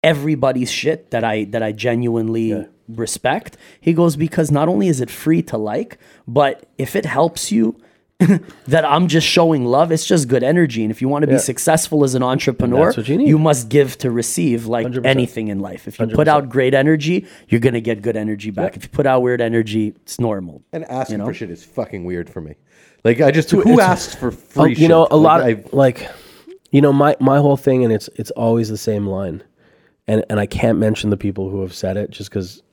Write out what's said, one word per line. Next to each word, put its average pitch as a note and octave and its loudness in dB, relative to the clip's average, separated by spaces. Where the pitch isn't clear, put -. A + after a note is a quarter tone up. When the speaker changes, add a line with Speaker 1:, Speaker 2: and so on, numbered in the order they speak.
Speaker 1:
everybody's C#3 0
shit - -6
that A2+ -4
I, A2 -2
that A2 -6
I G#2+ -4
genuinely A2+ -2
Speaker 2:
Yeah. G2+ -6
Speaker 1:
respect." A#2 -6
He E3+ 0
goes, E3 2
"Because D#3 -2
not D3+ 2
only G3 0
is C3+ 0
it A#2+ -6
free E3 -2
to B2 -6
like, A2 -6
but C3+ -2
if C3+ -6
it C#3+ -2
helps D3+ -2
you A3+ 0
<laughs> - 0
that D#3 2
I'm D#3 2
just D#3 2
showing D#3+ 2
love, C#3+ 2
it's D#3+ -2
just D3+ 0
good B2 2
energy. C#3 2
And G#2+ -2
if A2 -8
you B2+ -2
wanna D3 0
be C3+ 2
Speaker 2:
Yeah. B2+ 2
Speaker 1:
successful D#3 0
as C3 0
an B2+ 0
entrepreneur, B2+ 0
Speaker 2:
That's - 0
what A2 -6
you D3 0
need. C#4+ 2
Speaker 1:
you D#3 6
must C#3+ 2
give C3+ 2
to B2+ -2
receive, A#2 -2
like A#2 -4
Speaker 2:
Hundred B2 -6
percent. C3+ 4
Speaker 1:
anything A#2 -4
in G2 -4
life. F#2 -12
If - -16
you A#2 -2
Speaker 2:
Hundred A2+ -2
Speaker 1:
put D3+ 4
Speaker 2:
percent. D3+ 4
Speaker 1:
out C3 -10
great B2+ 2
energy, D#3 0
you're A#2+ 2
gonna A#2+ 0
get A2 -4
good A2 -4
energy G#2+ -6
back. G#2+ -4
Speaker 2:
Yeah. - -18
Speaker 1:
If - -18
you - -20
put C#3+ -2
out C3 2
weird B2 0
energy, A2 -2
it's - -14
normal." G2 -6
Speaker 3:
And E3 -10
asking B2+ -6
Speaker 1:
You G#2 -6
know? G#2 -6
Speaker 3:
for - -6
shit G2+ -12
is E2+ -16
fucking G2+ -10
weird F2 -8
for - -14
me. D2+ -16
Like, A#2+ 4
I C#3 6
just, D3+ 0
who, F3+ 4
who A#3 6
Speaker 2:
It's B3 8
Speaker 3:
asks F#3 0
for B2 -4
free - -4
Speaker 2:
Oh, - 8
you D#3+ 4
know, E3 6
Speaker 3:
shit? - 0
Speaker 2:
a D3+ 4
Speaker 3:
Like, D#3 6
Speaker 2:
lot, D#3+ 6
Speaker 3:
I've A2+ -2
Speaker 2:
like, C3+ 0
you C#3 6
know, C#3+ 4
my, C#3 2
my C3+ 2
whole C#3+ 4
thing, C3 2
and A#2 2
it's, G#2+ -2
it's A2 -10
always A2+ 0
the G#2+ -6
same G#2 -4
line, F#2+ -6
and, A2 0
and G#2+ -2
I G#2 -2
can't A2+ 0
mention G#2+ -2
the G2+ 0
people G2 -6
who F#2+ -6
have F#2 -8
said F#2+ -6
it G#2 -6
just - -16
'cause F#2 -10